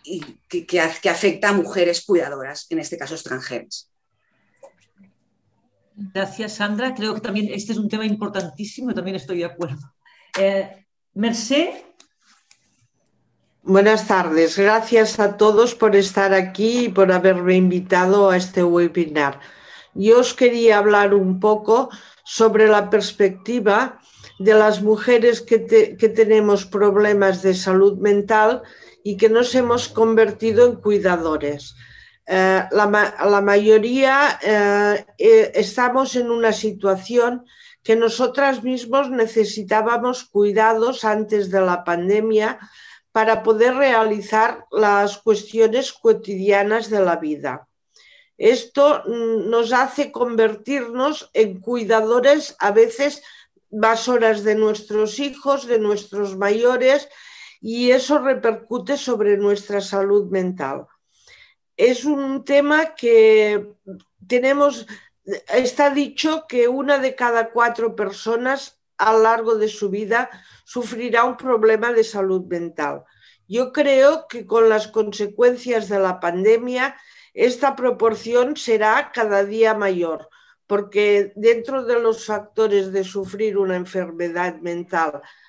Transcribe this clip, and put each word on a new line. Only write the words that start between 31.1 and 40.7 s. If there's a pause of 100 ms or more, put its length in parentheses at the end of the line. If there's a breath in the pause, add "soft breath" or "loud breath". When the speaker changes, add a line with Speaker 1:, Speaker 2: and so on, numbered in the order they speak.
Speaker 3:
Eh,
la
ma-, (100)
la
mayoría,
eh, (120)
eh,
estamos
en
una
situación (380 loud breath)
que
nosotras
mismos
necesitábamos
cuidados